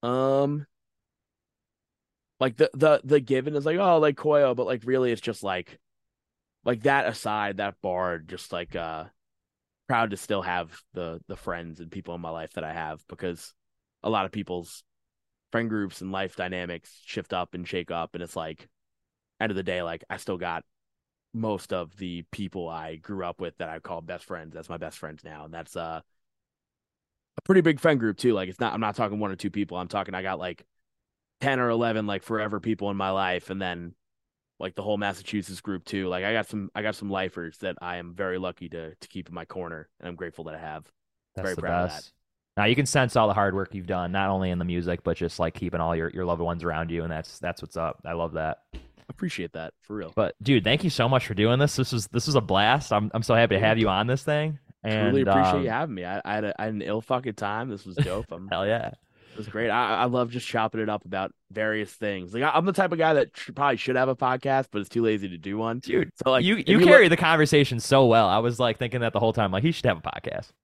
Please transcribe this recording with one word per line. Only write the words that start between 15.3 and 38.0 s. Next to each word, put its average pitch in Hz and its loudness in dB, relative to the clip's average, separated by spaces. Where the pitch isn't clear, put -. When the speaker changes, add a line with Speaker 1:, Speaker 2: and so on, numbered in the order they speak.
Speaker 1:
friend 117 -2
groups 104 -4
and 95 -8
life 95 -6
dynamics 90 -8
shift - -10
up 87 -4
and 90 -10
shake 87 -6
up, 82 -6
and 87 -10
it's 82 -14
like, 80 -10
end 110 -2
of 95 -4
the 95 -4
day, 90 -4
like, 82 -8
I 98 -8
still 95 -6
got 85 -6
most 110 -4
of 87 -6
the 87 -8
people 90 -10
I 80 -12
grew 92 -10
up 87 -8
with 85 -10
that 82 -8
I 80 -10
call 85 -12
best 85 -12
friends. 80 -14
That's 82 -16
my 85 -10
best 82 -12
friends 78 -14
now, 78 -16
and 78 -18
that's, 82 -14
uh, 82 -8
a - -14
pretty 190 6
big 156 4
friend 151 4
group 110 0
too. 120 2
Like, 92 -2
it's 92 -16
not, 117 -2
I'm 110 -4
not 104 -2
talking 104 -2
one 104 -4
or 92 -8
two 101 -6
people. 90 -6
I'm 90 -6
talking, 98 -6
I 92 -6
got, 95 -6
like, 90 -10
ten 135 0
or 120 2
eleven, 113 0
like, 101 -4
forever 107 -4
people 101 -2
in 98 -6
my 95 -2
life, 92 -2
and 98 -6
then, 87 -8
like, 95 -8
the 101 -10
whole 104 -2
Massachusetts 98 -6
group 92 -8
too. 95 -4
Like, 90 -2
I 107 0
got 107 0
some, 101 -8
I 107 -6
got 107 -4
some 101 -10
lifers 90 -6
that 92 -6
I 90 -8
am 87 -12